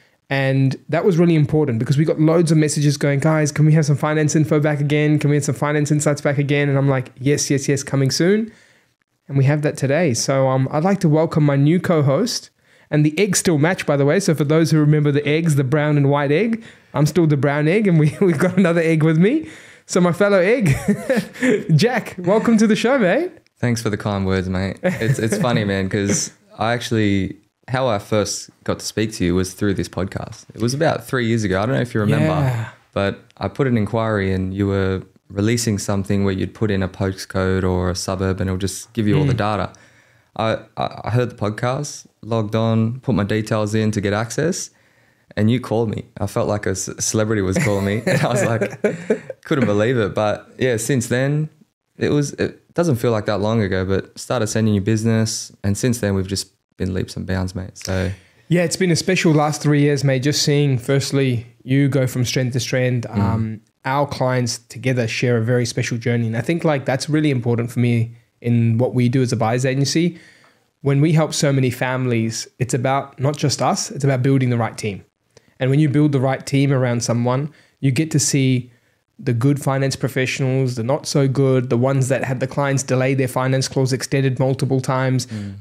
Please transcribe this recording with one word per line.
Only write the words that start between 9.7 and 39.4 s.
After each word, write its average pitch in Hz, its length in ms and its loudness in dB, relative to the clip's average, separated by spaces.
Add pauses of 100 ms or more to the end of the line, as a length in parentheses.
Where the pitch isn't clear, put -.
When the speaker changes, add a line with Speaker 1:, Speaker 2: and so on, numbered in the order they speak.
Speaker 1:
today. 143 380 0
So, 135 340 0
um, 131 240 2
I'd 151 100 -2
like 190 180 0
to 170 80 2
welcome 156 360 2
my 143 100 2
new 147 240 4
co-host, 156 720 0 (400)
and 151 160 2
the 151 120 0
eggs 196 200 2
still 170 180 2
match, 165 300 0
by 147 100 2
the 139 80 2
way. 151 140 4
So 175 160 2
for 156 100 -2
those 156 280 2
who 160 80 4
remember 147 320 4
the 139 140 0
eggs, 156 280 2
the 143 100 2
brown 147 320 0
and 139 140 2
white 143 220 2
egg, 220 300 0 (300)
I'm 143 140 2
still 160 220 2
the 147 80 2
brown 147 320 0
egg, 208 180 2
and 170 140 4
we, 147 160 2
<laughs> - 40 -6
we've 175 180 2
got 180 200 0
another 170 220 4
egg 160 240 2
with 160 140 4
me. 262 300 2 (380)
So - 140 0
my 175 120 4
fellow 202 260 4
egg, 190 360 4 (960)
<laughs> 160 60 6
Jack, - 420 0
welcome 214 400 2
to 226 80 4
the 214 100 4
show, 262 220 2
mate. 240 320 2 (280)
Speaker 2:
Thanks 117 220 0
for 110 100 -4
the 101 60 -2
kind 98 300 -2
words, 95 220 0
mate. 92 340 -4
It's, 131 380 0
it's 117 180 0
funny, 120 260 0
man, 98 240 -2
'cause 101 440 -2 (260)
I 110 140 -2
actually, 104 640 0 (320)
how 127 180 -2
I 104 140 0
first - 500 -4 (140)
got 95 160 -4
to - 40 -14
speak 110 300 -4
to 90 100 -4
you 87 120 2
was 92 180 -4
through 101 200 -2
this 87 140 -4
podcast. - 640 -8
It - 80 -12
was 120 140 -2
about 147 320 -2
three 123 220 -2
years 113 160 0
ago. 92 180 0
I 110 40 0
don't 135 100 -2
know 131 40 0
if 123 140 -6
you 113 60 0
remember, 104 260 2
Speaker 1:
Yeah. 123 440 -2 (220)
Speaker 2:
but 98 280 -2 (160)
I - 120 -8
put 135 200 -2
an 120 100 2
inquiry 107 540 -2
and 95 200 -2
you 101 140 -2
were 95 360 -2 (260)
releasing 107 500 0
something 98 460 -2
where 98 100 0
you'd 95 180 -4
put 107 180 -2
in 95 120 0
a 90 80 -2
postcode 95 760 -2
or 90 240 0
a 87 80 -2
suburb 95 420 -4
and 95 120 -4
it'll 92 80 -4
just - 340 -8
give 107 160 -2
you 131 80 2
all 147 80 2
the 135 80 2
Speaker 1:
Mm. 113 60 -2
Speaker 2:
data. 104 340 -2 (640)